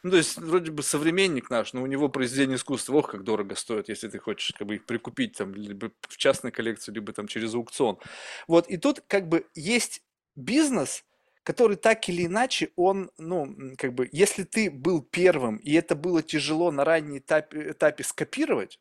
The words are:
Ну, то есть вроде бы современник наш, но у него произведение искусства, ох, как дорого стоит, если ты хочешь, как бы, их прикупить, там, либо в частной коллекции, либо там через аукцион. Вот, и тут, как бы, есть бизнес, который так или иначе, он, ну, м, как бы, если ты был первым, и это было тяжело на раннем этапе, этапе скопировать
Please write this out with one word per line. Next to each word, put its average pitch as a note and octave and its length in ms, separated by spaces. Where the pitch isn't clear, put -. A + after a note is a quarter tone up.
Ну, F3+ 80
то F#3+ 60
есть D#3+ 200
вроде E3 340
бы D3 120
современник D#3+ 640
наш, A#2 240
но B2+ 100
у C3 40
него C#3 220
произведение C3 480
искусства, B2 400
ох, D3 140
как G2 120
дорого G#2 320
стоит, - 340
если G#2+ 200
ты G2 100
хочешь, - 380
как G#2 100
бы, G#2 80
их G2 100
прикупить, A#2 520
там, G2 180
либо G#2 360
в - 80
частной C3+ 340
коллекции, A2 420
либо G#2+ 200
там G#2 140
через A2 280
аукцион. A#2 420
Вот, E3+ 220
и F#3+ 80
тут, C#4+ 300
как G3 220
бы, E3 160
есть G#3 460
бизнес, G#3 680
который G#3 340
так A3 320
или F3 160
иначе, G3 520
он, F#3+ 400
ну, D#3+ 280
м, C3+ 320
как B2+ 180
бы, B2+ 160
если F#3+ 320
ты G#3+ 280
был C#3+ 300
первым, D3+ 560
и C#3+ 160
это E3 220
было E3 280
тяжело D#3 480
на C#3+ 140
раннем D3+ 340
этапе, D3+ 520
этапе D3+ 320
скопировать F#3 760